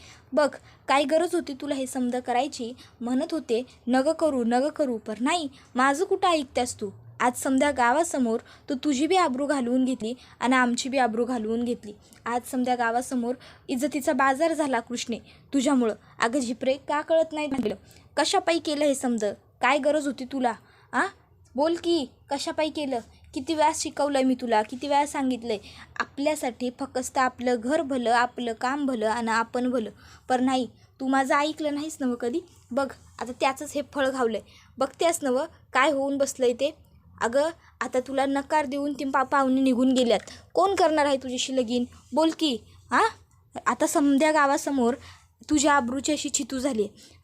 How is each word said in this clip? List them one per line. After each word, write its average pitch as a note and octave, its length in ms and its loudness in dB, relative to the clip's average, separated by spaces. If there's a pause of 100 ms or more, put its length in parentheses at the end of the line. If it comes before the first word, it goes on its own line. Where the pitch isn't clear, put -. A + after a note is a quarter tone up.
(340)
"बघ, C#4 220 2 (320)
काय C#4+ 160 4
गरज D#4+ 320 2
होती C#4+ 180 -4
तुला C#4+ 220 -6
हे C4 120 -4
समजा B3 320 -4
करायची? B3 540 -4 (280)
म्हणत B3+ 300 -2
होते B3+ 320 -2 (240)
नग C4 240 2
करू, D4+ 320 0
नग B3 260 2
करू, C#4 280 -2
पर G#3+ 220 -10
नाही. D4+ 280 0 (280)
माझं C#4 300 2
कुठं F#4+ 220 0
ऐकतेस C4 540 0
तू? G3+ 80 -8 (300)
आज B3 160 2
समध्या C#4+ 360 2
गावासमोर B3+ 680 2 (300)
तू C#4+ 40 -4 (100)
तुझी D4 240 0
बी F4+ 80 2
आबरू C#4+ 320 2
घालवून C4 380 2
घेतली B3 280 -4 (260)
आणि B3+ 160 2
आमची B3 340 2
बी C4+ 80 -2
आबरू A#3+ 280 2
घालवून A3+ 380 -2
घेतली. A3+ 300 -6 (320)
आज A#3+ 160 -2 (100)
समध्या B3 240 0
गावासमोर A#3+ 600 -2 (320)
इज्जतीचा C#4+ 460 0
बाजार C#4 400 2
झाला C#4+ 260 0
कृष्णे A#3+ 400 -8 (340)
तुझ्यामुळं. B3+ 400 2 (260)
अगं A#3+ 200 2
झिपरे, B3+ 340 -2
का D4 280 -2
कळत D#4+ 320 2
नाही D4+ 140 -4
म्हटलं? A#3+ 280 -2 (420)
कशापायी E4+ 420 2
केलं D4 260 -2
हे C#4 100 2
समज? A#3+ 300 -2 (360)
काय C4 160 4
गरज C#4+ 300 0
होती C4 180 -6
तुला? B3+ 280 -2 (400)
आ? B3 80 2 (540)
बोल D#4+ 200 2
की, E4+ 340 0 (200)
कशापायी D#4 400 -4
केलं? C4+ 300 -4 (340)
किती D#4 200 -4
वेळा D4+ 220 4
शिकवलंय C#4+ 480 0
मी C4 120 2
तुला, A#3 260 2
किती B3 260 -8
वेळा C#4+ 180 2
सांगितलंय B3+ 520 -4 (420)
आपल्यासाठी C#4+ 720 -4 (100)
फक्त B3+ 380 -6
आपलं B3 420 0
घर C#4 220 0
भलं, B3+ 300 -2
आपलं A#3+ 420 0
काम C4+ 320 -4
भलं A3 240 -2
आणि A3+ 220 -2
आपण A3+ 380 -2
भलं, A3+ 200 -2 (400)
पर B3+ 100 2
नाही. B3+ 280 0 (320)
तू C4 80 -4
माझं C4+ 280 2
ऐकलं D4+ 380 -2
नाहीस D4+ 260 -8
नवं B3 160 -2
कधी? B3 240 -4 (320)
बघ, C4 200 -2 (280)
आता A3+ 120 -8
त्याचंच C4+ 440 -2
हे C#4+ 60 0 (120)
फळ C4+ 160 0
घावलंय. A#3 320 -2 (360)
बघतेस E4 460 0
नवं C4+ 220 0 (280)
काय C4+ 180 4
होऊन C#4 260 -2
बसलंय C4 360 0
ते? C#4 220 -2 (460)
अगं, C#4 280 2 (320)
आता A#3+ 180 -2
तुला C4+ 260 0
नकार C#4 400 0
देऊन C#4+ 280 -4
ती D4+ 100 -6
पा-, C4+ 200 0
पाहुणे C4+ 380 2
निघून C4 300 4
गेल्यात. A#3+ 280 4 (340)
कोण F#4+ 220 4
करणार D#4 300 4
आहे C#4+ 120 2
तुझ्याशी C4 380 -6
लगीन? B3 300 0 (280)
बोल D#4+ 260 4
की, C#4 180 0 (340)
हां? F#4+ 160 4 (580)
आता B3+ 220 2
समध्या D4 440 4
गावासमोर C#4 600 2 (560)
तुझ्या D4 240 4
आबरूची C4+ 380 0
अशी C#4+ 180 -4
चितू C4 300 -4
झाली A#3+ 240 -2
आहे, - 400 -12